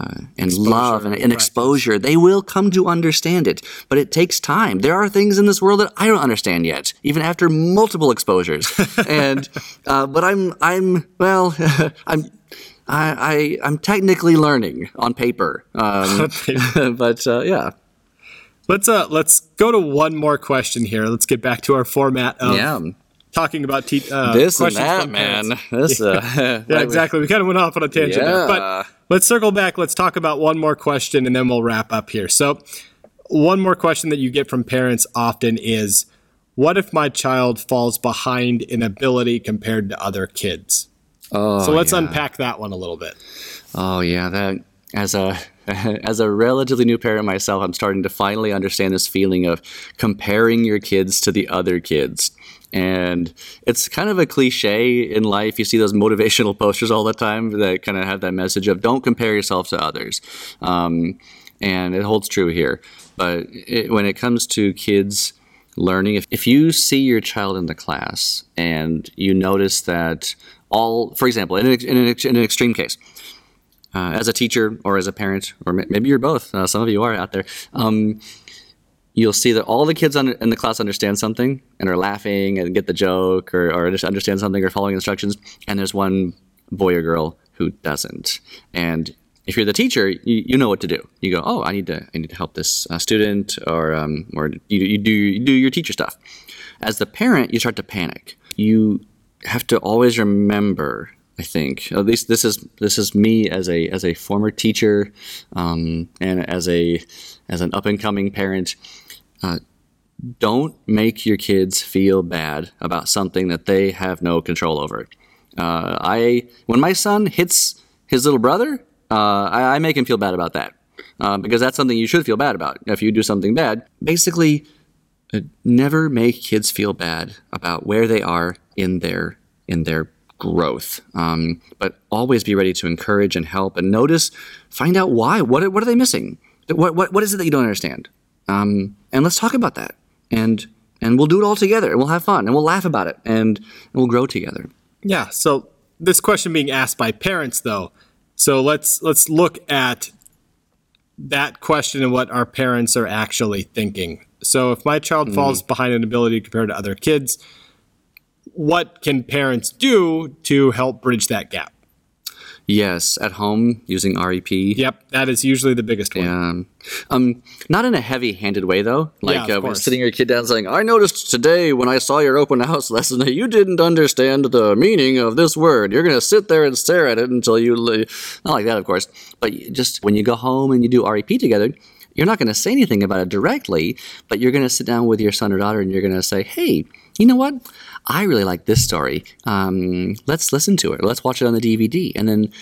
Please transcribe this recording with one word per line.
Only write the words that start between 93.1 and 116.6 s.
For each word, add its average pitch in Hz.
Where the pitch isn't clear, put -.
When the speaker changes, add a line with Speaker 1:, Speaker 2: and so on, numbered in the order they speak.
Speaker 1:
or, 80
um, 76
or 76
you, 101
you 101
do, 107
you 104
do 135
your 131
teacher 165
stuff. -
As 110
the 104
parent, 202
you 113
start 117
to 101
panic. -
You 107
have 120
to 120
always 117
remember, 101
I 90
think, 71
at 98
least 117
this 113
is, 107
this 104
is 101
me 107
as 90
a, 85
as 92
a 87
former 101
teacher, 104
um, 82
and 90
as 87
a, 85
as 85
an 87
up-and-coming 101
parent, 95
uh, 87
don't 127
make 110
your 104
kids 95
feel 95
bad 80
about 82
something 92
that 85
they 98
have 92
no 85
control 80
over. 58
Uh, 85
I, 117